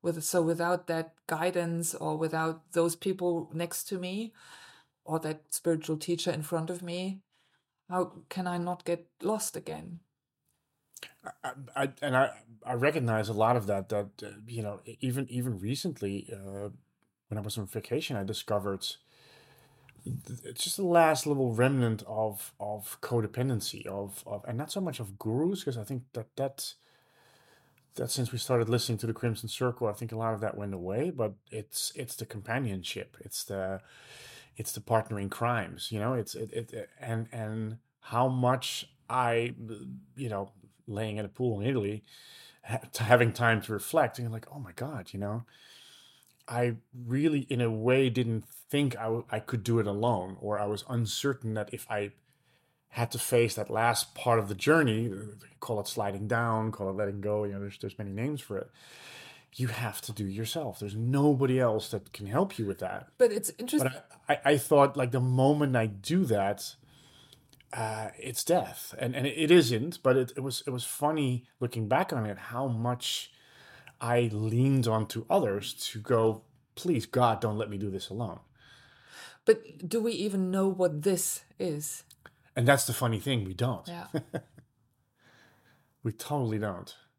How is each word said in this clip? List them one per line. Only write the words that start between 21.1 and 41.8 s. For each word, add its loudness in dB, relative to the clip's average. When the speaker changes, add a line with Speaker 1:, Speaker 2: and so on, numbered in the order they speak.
Speaker 2:
little 2
remnant 4
of, -2
of -8
codependency, -2
of, -6
of, -8
and -4
not -6
so -4
much -4
of -10
gurus, 0
'cause -4
I -6
think -6
that, -10
that, -6
that -4
since -2
we -6
started 2
listening 2
to -4
the -2
Crimson -2
Circle, -2
I -2
think -8
a -6
lot 0
of -4
that -2
went -4
away, -2
but -2
it's, -6
it's -10
the -8
companionship, -6
it's -10
the, -4
it's -8
the -8
partner 0
in -2
crimes, -2
you -4
know, 0
it's, -4
it, -8
it, -8
and, -4
and -6
how 2
much 0
I, 2
you -6
know, -4
laying -4
in -4
a -8
pool -2
in -2
Italy, -2